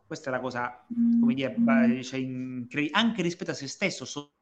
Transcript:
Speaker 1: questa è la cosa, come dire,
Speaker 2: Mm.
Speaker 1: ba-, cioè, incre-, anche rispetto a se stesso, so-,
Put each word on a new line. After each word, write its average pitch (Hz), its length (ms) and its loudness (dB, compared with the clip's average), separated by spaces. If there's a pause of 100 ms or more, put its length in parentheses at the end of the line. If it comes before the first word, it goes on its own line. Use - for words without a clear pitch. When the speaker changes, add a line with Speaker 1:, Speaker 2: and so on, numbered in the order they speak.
Speaker 1:
questa 143 220 -8
è - 20 -2
la 127 60 0
cosa, 123 440 -6 (360)
come 233 160 4
dire, 135 200 -4
Speaker 2:
Mm. 233 80 2
Speaker 1:
ba-, 123 380 6
cioè, 131 160 -6
incre-, 127 760 -4
anche 208 300 2
rispetto 170 300 -2
a - 20 -2
se 139 140 -8
stesso, 151 380 -4
so-, 147 360 -12